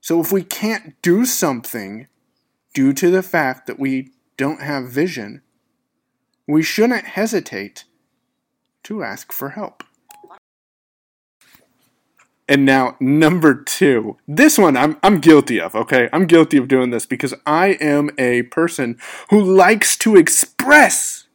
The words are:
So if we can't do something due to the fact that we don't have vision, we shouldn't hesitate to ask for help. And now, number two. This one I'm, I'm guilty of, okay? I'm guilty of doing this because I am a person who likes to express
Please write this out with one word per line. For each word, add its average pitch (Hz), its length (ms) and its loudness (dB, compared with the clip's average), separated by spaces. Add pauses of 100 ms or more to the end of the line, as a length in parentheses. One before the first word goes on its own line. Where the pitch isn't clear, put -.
So 170 100 0
if 160 120 -4
we 196 120 -2
can't - 580 -8
do 190 240 0
something 117 840 -6 (640)
due 135 200 0
to 175 180 0
the 185 120 0
fact 151 440 -4
that - 120 -14
we 135 320 -6 (260)
don't 143 240 -6
have 139 280 -10
vision, 131 520 -6 (1040)
we 151 160 0
shouldn't 214 420 -2
hesitate 202 800 -8 (1000)
to 214 180 -10
ask 107 280 -12
for 135 180 -12
help. - 340 -14 (2750)
And 139 180 2
now, 135 340 2
number 151 540 2
two. 117 640 -2 (100)
This 240 300 2
one 165 180 4
I'm, 143 280 0
I'm 190 160 4
guilty 139 420 4
of, 85 140 -8
okay? 120 360 0
I'm 180 140 0
guilty 160 320 4
of 127 100 0
doing 127 220 0
this 117 160 -6
because 131 300 -8 (100)
I 165 340 0
am 147 380 0
a 123 260 0
person 131 540 -6 (320)
who 208 100 6
likes 208 580 2
to 220 180 2
express - 1200 2